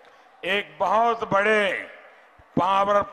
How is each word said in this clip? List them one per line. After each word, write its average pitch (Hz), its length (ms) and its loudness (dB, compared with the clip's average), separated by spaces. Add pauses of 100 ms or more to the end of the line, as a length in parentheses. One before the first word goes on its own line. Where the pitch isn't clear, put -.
(480)
एक 202 320 -4
बहुत 220 520 0
बड़े 202 400 2 (840)
पावर 196 440 2 (120)